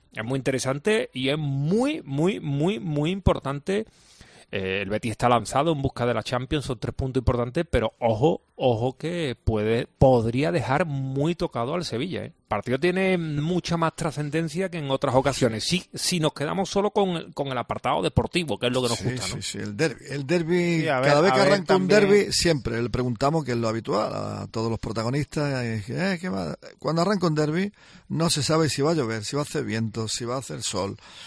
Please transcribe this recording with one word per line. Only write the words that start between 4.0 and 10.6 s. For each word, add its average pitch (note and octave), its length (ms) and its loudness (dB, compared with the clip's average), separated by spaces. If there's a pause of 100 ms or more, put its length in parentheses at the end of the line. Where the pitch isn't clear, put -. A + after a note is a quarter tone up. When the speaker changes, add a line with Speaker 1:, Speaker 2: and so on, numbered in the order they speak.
Speaker 1:
Eh, F#2+ 300 -2
el F#2+ 80 -6
Betis G#2+ 220 -2
está B2 160 2
lanzado C3 440 2
en C#3 100 -2
busca B2 240 0
de A#2+ 80 2
la A2+ 80 -2
Champions, C3 440 -4
son B2 120 -4
tres - 160 -6
puntos C3 280 -2
importantes, A#2+ 460 0
pero A2+ 300 0
ojo, A#2+ 440 2 (120)
ojo B2+ 420 0
que D#3+ 460 -4
puede, A2+ 460 2 (100)
podría C3 540 4
dejar D3+ 340 2